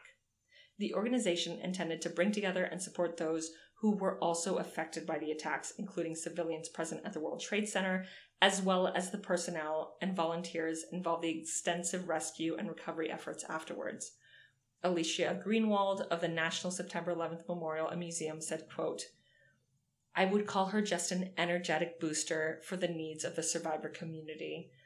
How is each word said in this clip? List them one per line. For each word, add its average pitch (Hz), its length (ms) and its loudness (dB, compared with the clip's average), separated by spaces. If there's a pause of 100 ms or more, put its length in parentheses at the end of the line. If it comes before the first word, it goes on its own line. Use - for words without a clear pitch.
(800)
The - 160 -2
organization 196 640 2
intended 165 420 -2
to 165 80 -2
bring 185 220 4
together 185 320 2
and 180 180 -4
support 170 340 -2
those 160 340 0 (300)
who 208 160 4
were 190 220 0
also 170 380 2
affected 165 500 -4
by 156 120 0
the 151 120 -2
attacks, 151 480 -2
including 165 380 -2
civilians 165 520 -2
present 160 360 -4
at 156 80 -6
the 156 80 -4
World - 200 -4
Trade 208 280 0
Center, 185 380 0 (360)
as 190 200 6
well 185 260 6
as 185 220 0
the 202 80 -4
personnel 160 840 0
and 185 160 0
volunteers 165 720 0
involved 170 340 0
in 165 80 2
the 160 80 -2
extensive 175 680 -2
rescue 160 500 0
and 170 100 -2
recovery 160 420 -4
efforts - 380 -6
afterwards. - 640 -6 (720)
Alicia 175 640 2
Greenwald 202 640 4
of - 120 0
the 170 80 2
National 165 420 0
September 175 420 -4
eleventh 165 360 -4
Memorial 160 400 -2
and 175 120 -2
Museum 160 400 -4
said, 160 340 -6
quote, 165 280 -2 (1120)
"I 185 100 8
would 208 200 4
call 190 200 4
her 208 160 2
just 175 300 2
an 185 260 0
energetic 170 640 2
booster 156 640 0
for 185 120 -4
the 185 120 2
needs 160 360 -4
of 156 120 -4
the 160 60 0
survivor 156 460 -2
community. 156 840 -8 (140)